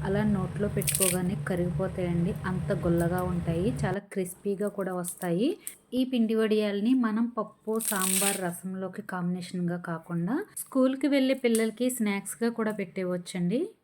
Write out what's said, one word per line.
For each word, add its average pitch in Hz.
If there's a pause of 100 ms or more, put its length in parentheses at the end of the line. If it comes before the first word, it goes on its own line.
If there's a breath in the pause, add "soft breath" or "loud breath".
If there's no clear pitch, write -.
అలా 202
నోట్లో 202
పెట్టుకోగానే 185 (140)
కరిగిపోతాయండి, 175
అంత 185
గుల్లగా 170
ఉంటాయి, 180
చాలా 190
క్రిస్పీగా 196
కూడా 190
వస్తాయి. 180 (360 loud breath)
ఈ 254
పిండి 226
వడియాల్ని 214
మనం 226
పప్పు, 220
సాంబార్, 196
రసంలోకి 185
కాంబినేషన్‌గా 180
కాకుండా 175 (140 loud breath)
స్కూల్కి 262
వెళ్ళే 269
పిల్లలకి 226
స్నాక్స్‌గా 208
కూడా 220
పెట్టేయవచ్చండి. 180 (160)